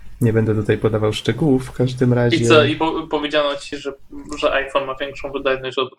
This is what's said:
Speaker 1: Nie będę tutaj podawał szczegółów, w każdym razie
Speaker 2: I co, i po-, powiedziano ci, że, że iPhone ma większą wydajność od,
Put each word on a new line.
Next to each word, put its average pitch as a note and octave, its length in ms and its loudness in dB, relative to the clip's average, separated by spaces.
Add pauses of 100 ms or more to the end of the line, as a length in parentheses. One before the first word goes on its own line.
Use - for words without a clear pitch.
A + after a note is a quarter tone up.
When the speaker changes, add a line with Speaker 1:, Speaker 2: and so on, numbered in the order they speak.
(220)
Speaker 1:
Nie A2+ 120 4
będę A2 220 2
tutaj G#2+ 220 2
podawał G#2+ 360 0
szczegółów, C3 520 0
w - 60 -12
każdym B2+ 420 2
razie A#2+ 240 2
Speaker 2:
I A#2 80 2
co, D3+ 200 8
i D#3 100 0
po-, D#3+ 320 -2
powiedziano D3 480 -2
ci, C#3+ 220 -10
że, C#3 160 -8 (460)
że D3 140 2
iPhone C3+ 320 -2
ma C3 100 -8
większą C#3 360 -8
wydajność C3 460 -2
od, C3 220 -4